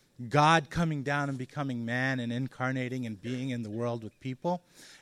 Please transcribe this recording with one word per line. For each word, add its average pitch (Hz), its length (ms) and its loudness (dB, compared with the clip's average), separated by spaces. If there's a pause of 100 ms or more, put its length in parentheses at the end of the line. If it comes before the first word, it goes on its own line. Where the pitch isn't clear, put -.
(280)
God 151 420 6
coming 156 320 0
down 143 260 0
and 135 80 -4
becoming 127 480 -4
man 127 360 0
and 117 120 -2
incarnating 127 720 -2
and 107 140 -8
being 127 300 -4
in 120 140 -4
the 104 60 -6
world 117 340 -2
with - 160 -12
people. 175 420 -4 (400)